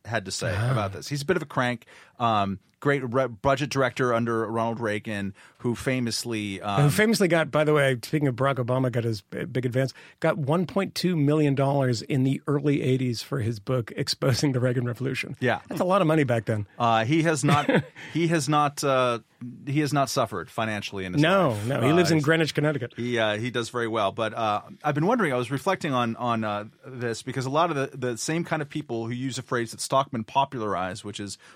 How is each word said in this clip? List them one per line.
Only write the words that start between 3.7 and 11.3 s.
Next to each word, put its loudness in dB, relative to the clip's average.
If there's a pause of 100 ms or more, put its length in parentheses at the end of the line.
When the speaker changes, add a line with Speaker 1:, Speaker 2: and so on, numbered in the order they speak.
Speaker 1:
under 0
Ronald -2
Reagan, -4 (260)
who -2
famously, -4
um, 0
Speaker 2:
Who 6
famously 2
got, 2
by 2
the 2
way, 4
speaking 0
of 0
Barack 2
Obama, 0
got 0
his -4
b-, -8
big -4
advance, 0 (280)
got 2
one 0
point -2
two 0
million 4